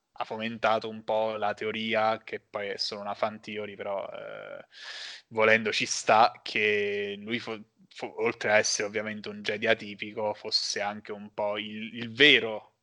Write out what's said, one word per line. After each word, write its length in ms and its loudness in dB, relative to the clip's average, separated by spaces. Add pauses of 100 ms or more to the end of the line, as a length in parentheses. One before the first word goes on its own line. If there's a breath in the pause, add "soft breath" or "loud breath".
(160)
ha 80 -6
fomentato 640 -2
un 160 -12
po' 320 0
la 180 0
teoria, 680 0
che 180 -10
poi 280 -8
è 80 -6
solo 240 -6
una 140 -6
fan 260 -4
theory, 360 -8
però, 340 -6
eh, 560 -12 (640 loud breath)
volendo 440 6
ci 140 0
sta, 460 6 (100)
che 760 0
lui 200 -4
fo-, 220 -8 (280)
fo-, 340 -8
oltre 300 0
a 60 10
essere 300 2
ovviamente 400 -6
un 140 -10
Jedi 240 -4
atipico, 680 -2
fosse 460 -4
anche 320 -6
un 220 -12
po' 240 -2
il, 380 -8
il 180 -8
vero 540 6 (140)